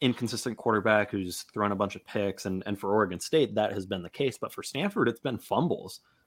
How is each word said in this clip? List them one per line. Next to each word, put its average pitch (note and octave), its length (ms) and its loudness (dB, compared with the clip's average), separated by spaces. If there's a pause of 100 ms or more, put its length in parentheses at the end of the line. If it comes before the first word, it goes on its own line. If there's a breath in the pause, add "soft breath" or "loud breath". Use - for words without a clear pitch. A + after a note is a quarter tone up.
inconsistent A#2+ 560 -2
quarterback G#2+ 540 4
who's F#2 320 -4
thrown G#2 300 0
a G2 40 -2
bunch G2+ 200 0
of - 80 -16
picks. G2+ 420 -2
And, F#2+ 200 -2
and G2+ 120 -4
for G2 140 -2
Oregon F#2+ 280 2
State, C#3+ 340 2
that G#2 180 2
has G2 140 -4
been F#2+ 160 -4
the E2+ 80 -10
case. C3+ 280 -2
But - 140 -8
for - 100 -10
Stanford, F3 460 0
it's A#2 120 -2
been B2+ 180 -2
fumbles. - 600 -2 (260)